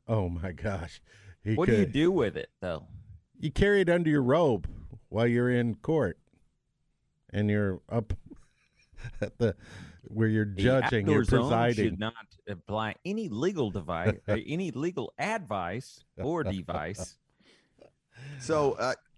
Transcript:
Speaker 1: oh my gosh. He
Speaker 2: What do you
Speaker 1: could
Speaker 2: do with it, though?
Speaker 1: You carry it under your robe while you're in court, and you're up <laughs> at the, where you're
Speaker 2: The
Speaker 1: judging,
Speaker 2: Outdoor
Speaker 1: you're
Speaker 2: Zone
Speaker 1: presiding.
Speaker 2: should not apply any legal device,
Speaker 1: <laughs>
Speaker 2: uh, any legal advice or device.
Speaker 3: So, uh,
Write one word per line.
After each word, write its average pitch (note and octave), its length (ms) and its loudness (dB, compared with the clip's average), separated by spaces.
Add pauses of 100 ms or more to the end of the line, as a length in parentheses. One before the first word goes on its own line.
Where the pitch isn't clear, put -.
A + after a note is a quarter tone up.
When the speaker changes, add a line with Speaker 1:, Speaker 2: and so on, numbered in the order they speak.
Speaker 1:
oh G#2+ 220 0
my F2 220 -6
gosh. E2+ 500 -8 (420)
He G#2+ 120 0
Speaker 2:
What F3+ 120 2
do A#2 80 6
you G#2 100 6
Speaker 1:
could - 80 -6
Speaker 2:
do D#3+ 180 4
with B2+ 260 2
it, - 120 -8 (120)
though? E2 260 -6 (520)
Speaker 1:
You D3 120 -4
carry G3+ 300 4
it E3+ 80 2
under E3+ 200 2
your D3 120 4
robe C3 460 2 (420)
while A#2 180 2
you're A#2+ 220 2
in A#2+ 260 2
court, C3+ 420 0 (1120)
and G#2 180 0
you're G2+ 400 0
up A2+ 240 -2 (520)
<laughs> - 560 -12
at - 180 -8
the, A2+ 160 2 (480)
where A2 240 0
you're A2 180 4
Speaker 2:
The F#2+ 180 -4
Speaker 1:
judging, B2+ 420 4
Speaker 2:
Outdoor D3+ 100 6
Speaker 1:
you're C3 100 4
Speaker 2:
Zone C3 160 6
Speaker 1:
presiding. A#2 440 2
Speaker 2:
should F#2+ 140 -2
not A2 140 -4 (340)
apply G#2 560 -6
any G#3 260 -6
legal C3 420 0
device, F2 500 -2
Speaker 1:
<laughs> - 60 -14
Speaker 2:
uh, G#2+ 100 0 (100)
any E3+ 240 -4
legal D3 480 -6
advice B2 840 -6 (140)
or D3 260 -2
device. F2 760 -6 (1200)
Speaker 3:
So, D3 340 2
uh, B2 200 -2 (240)